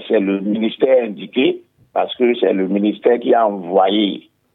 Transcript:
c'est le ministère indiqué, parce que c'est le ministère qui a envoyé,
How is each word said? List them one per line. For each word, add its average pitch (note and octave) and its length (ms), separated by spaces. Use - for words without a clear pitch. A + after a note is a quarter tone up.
c'est A2 120
le G2 220
ministère A2+ 640
indiqué, B2 580
parce - 260
que A#2+ 180
c'est F#2+ 180
le F#2+ 140
ministère G#2 520
qui B2 140
a A#2 140
envoyé, F#2+ 840